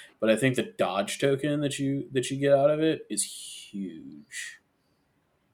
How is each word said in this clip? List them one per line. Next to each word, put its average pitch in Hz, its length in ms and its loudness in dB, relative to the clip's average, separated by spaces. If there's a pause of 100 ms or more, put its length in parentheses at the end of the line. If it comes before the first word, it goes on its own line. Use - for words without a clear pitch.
(200)
But 110 100 4
I 110 60 6
think 127 200 2
the - 220 -2
dodge 95 420 0
token 147 420 0
that 143 180 -2
you, 139 320 -2
that 131 180 0
you 135 80 -4
get 139 160 4
out 139 160 6
of 151 120 2
it 160 280 0
is 104 140 -4
huge. - 1400 -12 (960)